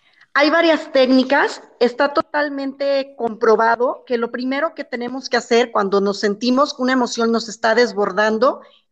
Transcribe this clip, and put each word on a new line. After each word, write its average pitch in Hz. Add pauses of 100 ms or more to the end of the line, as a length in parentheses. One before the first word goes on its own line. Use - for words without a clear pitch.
(340)
hay 294
varias 320
técnicas, 262 (160)
está 247
totalmente 277
comprobado 226
que 247
lo 233
primero 269
que 285
tenemos 254
que 247
hacer 233
cuando 202
nos 202
sentimos 247
que -
una 254
emoción 233
nos 226
está 220
desbordando 214 (300)